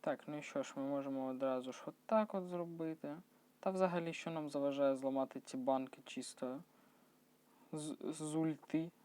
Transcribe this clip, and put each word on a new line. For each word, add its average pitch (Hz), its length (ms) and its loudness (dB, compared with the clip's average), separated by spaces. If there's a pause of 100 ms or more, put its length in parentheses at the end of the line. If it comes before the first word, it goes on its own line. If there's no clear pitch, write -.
Так, 135 200 0
ну 151 120 -6
і 147 40 -8
що 139 200 -2
ж, - 140 -6
ми 139 60 -2
можемо 135 420 -2
одразу 131 480 0
ж - 140 -12
отак - 480 2
от 185 120 -2
зробити. 165 720 -4 (440)
Та 190 100 2
взагалі, 175 420 2
що - 180 -4
нам 151 200 -2
заважає 139 460 4
зламати 131 440 0
ці - 160 -8
банки 131 480 2
чисто 131 580 -6 (1080)
з, 151 280 -4
з 156 340 -2
ульти? 160 560 2 (140)